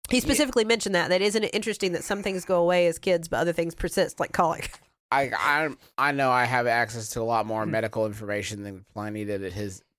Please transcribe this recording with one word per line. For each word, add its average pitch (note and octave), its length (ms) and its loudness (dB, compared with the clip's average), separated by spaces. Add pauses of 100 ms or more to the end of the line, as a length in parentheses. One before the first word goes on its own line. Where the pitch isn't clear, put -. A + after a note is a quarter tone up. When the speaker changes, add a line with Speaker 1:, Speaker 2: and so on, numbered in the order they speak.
Speaker 1:
He B3 80 2
Speaker 2:
Yeah. B3 60 2
Speaker 1:
specifically C4 420 2
mentioned G#3+ 300 0
that. D#3+ 140 2
That F#3 120 4
isn't G#3 220 2
it - 100 -2
interesting G3+ 380 -2
that D3+ 120 -4
some G3+ 200 -4
things F#3+ 220 -4
go F3+ 140 4
away F3 280 4
as E3 100 0
kids, E3+ 300 0
but B2 100 -2
other E3 160 2
things E3+ 220 -2
persist, - 440 -2
like - 120 -2
colic? - 400 0 (220)
<laughs> - 180 -10
Speaker 2:
I, C3+ 260 2
I, D3 320 2 (300)
I C#3 140 4
know C3+ 180 2
I B2 140 4
have B2 200 2
access A#2 440 0
to A#2 120 -4
a - 0 -
lot A2+ 240 2
more A2 180 -2
Speaker 1:
Hmm. G#2+ 60 -2
Speaker 2:
medical A2 380 0
information G#2 560 -6
than G2 280 -12
Pliny G#2+ 320 -6
did G2+ 200 -4
at F2+ 100 -6
his, G2 300 -8 (160)